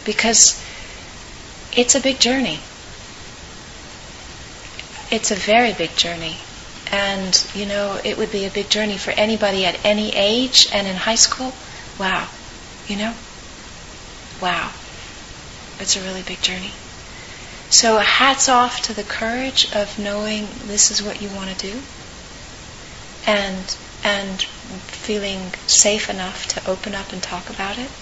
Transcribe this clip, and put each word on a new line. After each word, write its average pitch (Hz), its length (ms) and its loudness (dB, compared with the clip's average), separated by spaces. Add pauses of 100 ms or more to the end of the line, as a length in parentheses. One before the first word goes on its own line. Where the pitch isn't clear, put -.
Because - 580 6 (1080)
it's 247 240 6
a 262 60 4
big 262 180 2
journey. 233 400 2 (2500)
It's 220 220 2
a 208 40 2
very 220 360 6
big 170 240 -2
journey. 165 400 0 (560)
And, 196 640 2
you 202 100 -2
know, 202 380 -2
it 208 140 -2
would 214 140 0
be 196 140 0
a 196 60 -4
big 202 180 -2
journey 208 280 2
for - 140 -4
anybody 208 540 4
at 170 200 0
any 214 280 4
age 233 580 6
and 202 160 2
in 190 80 0
high 220 200 2
school. 262 380 4 (460)
Wow. 180 280 0 (600)
You 196 100 -2
know? 220 160 0 (1300)
Wow. 175 300 0 (1080)
It's 196 160 2
a 196 60 -4
really 185 200 -6
big 185 200 -6
journey. 185 300 -2 (1000)
So 226 280 8
hats 262 500 6
off 247 360 6
to 220 100 -2
the 208 100 -4
courage 254 720 0
of 208 240 0
knowing 208 480 -2 (180)
this 208 240 4
is 208 140 0
what 208 180 -4
you 208 80 -4
want 196 200 -6
to 190 220 -6
do 247 100 -6 (1400)
and, 196 520 0 (280)
and 196 360 0
feeling 196 1000 -4 (260)
safe - 440 6
enough 190 380 -4
to - 220 -2
open 196 260 -2
up 196 160 -6
and 190 100 -6
talk - 280 -6
about 202 280 -4
it 254 120 -6 (120)